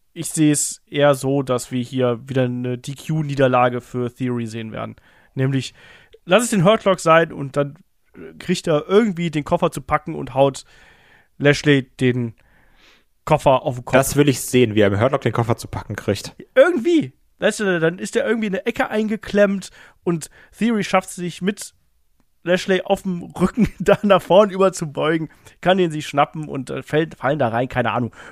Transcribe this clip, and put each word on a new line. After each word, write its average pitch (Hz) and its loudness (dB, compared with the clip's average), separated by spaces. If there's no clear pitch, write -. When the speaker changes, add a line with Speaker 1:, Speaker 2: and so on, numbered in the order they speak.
Speaker 1:
Ich 165 -10
sehe 151 2
es - -4
eher 143 2
so, 135 -2
dass 127 -4
wir 127 -2
hier 123 -2
wieder 131 0
eine 123 -4
D-Q-Niederlage 131 0
für 123 -6
Theory 123 -6
sehen 110 -12
werden. 110 -12
Nämlich, 131 -2
lass 208 4
es 233 -4
den 196 2
Hurtlock 202 2
sein 165 4
und 139 -8
dann 143 -4
kriegt - -4
er 151 0
irgendwie 185 2
den 151 -4
Koffer 170 0
zu 147 -10
packen 151 -4
und 135 -10
haut 135 2
Lashley 143 4
den 123 -2
Koffer 139 4
auf 131 -4
den 123 -12
Kopf. - -6
Speaker 2:
Das 135 2
will 143 4
ich 127 0
sehen, 120 2
wie 107 2
er 101 6
im 101 0
Hurt 123 2
Lock 139 -2
den 117 0
Koffer 117 0
zu - -16
packen - -10
kriegt. - -4
Speaker 1:
Irgendwie. 302 4
Weißt 208 -2
du, 185 0
dann 170 0
ist 214 -10
der 220 0
irgendwie 220 -2
in 185 -4
eine - -6
Ecke - -4
eingeklemmt 202 -2
und 170 -4
Theory 214 0
schafft - -2
es - -14
sich 175 -8
mit 190 -6
Lashley 185 0
auf 196 -2
dem 180 -6
Rücken - 0
<laughs> - -20
da 190 4
nach 196 4
vorn 196 4
über 185 2
zu 156 -8
beugen, 156 -2
kann 185 2
den 175 2
sich 151 -8
schnappen 151 -2
und, 135 -10
äh, 131 -8
fällt, 156 -2
fallen 143 -2
da 127 2
rein, 120 -2
keine 117 -2
Ahnung. 117 -2